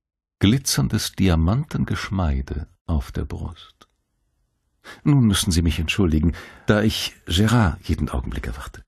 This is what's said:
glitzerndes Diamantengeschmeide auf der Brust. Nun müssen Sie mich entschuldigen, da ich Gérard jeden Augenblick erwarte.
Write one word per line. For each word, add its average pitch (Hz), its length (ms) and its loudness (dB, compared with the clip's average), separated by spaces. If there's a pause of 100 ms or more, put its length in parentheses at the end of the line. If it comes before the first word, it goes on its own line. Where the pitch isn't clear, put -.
(380)
glitzerndes 123 760 0
Diamantengeschmeide 85 1500 0 (180)
auf 78 260 -2
der 73 140 -6
Brust. - 640 -12 (1120)
Nun 139 220 6
müssen 101 240 2
Sie 82 140 2
mich 82 160 0
entschuldigen, 78 560 2 (320)
da 107 160 4
ich - 320 -2 (100)
Gérard 107 560 2
jeden - 280 -2
Augenblick - 360 -6
erwarte. - 420 -12